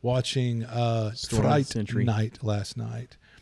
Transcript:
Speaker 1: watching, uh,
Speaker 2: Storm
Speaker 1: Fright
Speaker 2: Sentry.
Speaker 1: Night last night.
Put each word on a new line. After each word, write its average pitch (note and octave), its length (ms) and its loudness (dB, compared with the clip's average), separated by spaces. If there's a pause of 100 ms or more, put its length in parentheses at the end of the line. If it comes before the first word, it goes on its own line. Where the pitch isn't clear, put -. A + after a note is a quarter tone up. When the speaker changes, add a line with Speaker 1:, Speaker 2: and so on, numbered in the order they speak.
Speaker 1:
watching, B2 640 0
uh, A#2 520 0
Speaker 2:
Storm - 260 0
Speaker 1:
Fright C#3 240 4
Speaker 2:
Sentry. A#2+ 400 0
Speaker 1:
Night A2 360 0
last G#2 360 -2
night. A2+ 400 -8 (240)